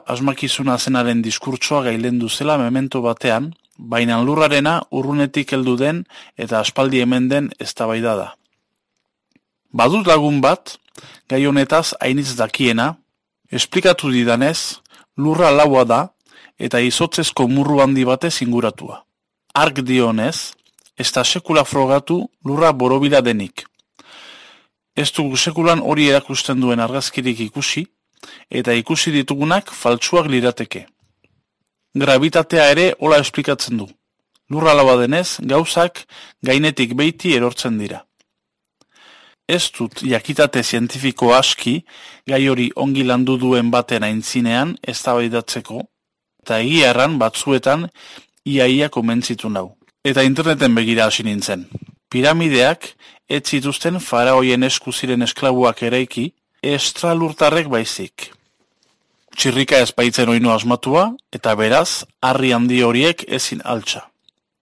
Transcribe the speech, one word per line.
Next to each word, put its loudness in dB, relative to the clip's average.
asmakizuna -2
zenaren 0
diskurtsoa -4
gailendu -2
zela -2
memento -2
batean, -2
baina -2
lurrarena 2
urrunetik -2
heldu 0
den -2
eta -2
aspaldi 0
hemen 0
den -2
eztabaida -4
da. -6
Badut 2
lagun 4
bat, 0
gai 0
honetaz 2
hainitz -2
dakiena, 0
esplikatu 0
didanez, 0
lurra 2
laua 6
da 2
eta -2
izotzezko 0
murru 2
handi 2
batez 0
inguratua. -4
Ark 0
dionez, -2
ez -4
da 0
sekula 0
frogatu 0
lurra 2
borobila 2
denik. -4
Ez -2
dugu -2
sekulan 2
hori 2
erakusten 0
duen 0
argazkirik -4
ikusi, -6
eta -2
ikusi -2
ditugunak -2
faltsuak 0
lirateke. -2
Grabitatea 4
ere 4
hola 6
esplikatzen -4
du. -8
Lurra 4
laua 6
denez, -2
gauzak 0
gainetik 0
beiti 0
erortzen -2
dira. -10
Ez -2
dut -8
jakitate 0
zientifiko 0
aski 0
gai 0
hori 0
ongi 0
landu 2
duen 2
baten 0
aintzinean -2
eztabaidatzeko, -4
eta -2
egia 2
erran 0
batzuetan 0
ia-ia 2
konbentzitu -4
nau. -8
Eta 2
interneten 2
begira 2
hasi -4
nintzen. -6
Piramideak 2
ez -2
zituzten -4
faraoien 2
esku -2
ziren -2
esklabuak 0
eraiki, -2
estralurtarrek 0
baizik. -6
Txirrika 2
ez 2
baitzen 0
oinu 2
asmatua, 0
eta -2
beraz, 0
harri 0
handi 2
horiek 0
ezin -6
altxa. -8